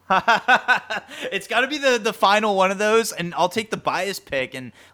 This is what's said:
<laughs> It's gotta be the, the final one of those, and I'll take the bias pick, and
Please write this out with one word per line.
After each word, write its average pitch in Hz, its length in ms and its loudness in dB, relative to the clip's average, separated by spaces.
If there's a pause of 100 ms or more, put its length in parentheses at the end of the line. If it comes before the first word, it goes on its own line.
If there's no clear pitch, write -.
(100)
<laughs> 226 920 0 (280)
It's 196 160 -6
gotta 240 220 0
be 294 100 -6
the, 262 200 2
the 214 140 -2
final 208 440 2
one 185 140 4
of 196 80 -4
those, 214 340 2
and 170 220 -6
I'll 165 140 2
take 220 220 -6
the 196 60 -2
bias 175 420 -4
pick, 131 360 -6
and 127 180 -12 (220)